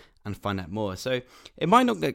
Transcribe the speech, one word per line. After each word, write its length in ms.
and 120
find 240
out 100
more. 260
So 240
it 120
might 160
not 140